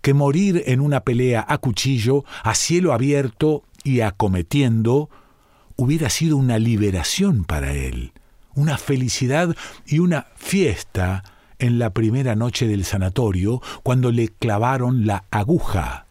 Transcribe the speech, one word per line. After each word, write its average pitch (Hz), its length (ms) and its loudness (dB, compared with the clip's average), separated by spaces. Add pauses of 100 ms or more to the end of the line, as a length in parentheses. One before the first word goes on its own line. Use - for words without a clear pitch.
que 139 140 2
morir 165 520 2
en 127 140 2
una 143 200 0
pelea 123 460 0
a 147 120 -2
cuchillo, 131 680 0 (180)
a 110 120 0
cielo 170 380 0
abierto 139 720 0 (220)
y 131 160 2
acometiendo, 113 1080 2 (680)
hubiera 139 340 0
sido 156 260 2
una 127 220 2
liberación 110 840 2
para 71 280 -4
él, 64 400 -6 (420)
una 143 240 0
felicidad 135 760 0 (320)
y 151 140 0
una 170 340 0
fiesta 95 880 -2 (360)
en 120 200 2
la 117 120 0
primera 110 440 0
noche 120 320 -2
del 101 180 0
sanatorio, 98 760 -2 (200)
cuando 127 280 2
le 117 180 0
clavaron 120 800 0
la 101 240 -2
aguja. 98 800 -2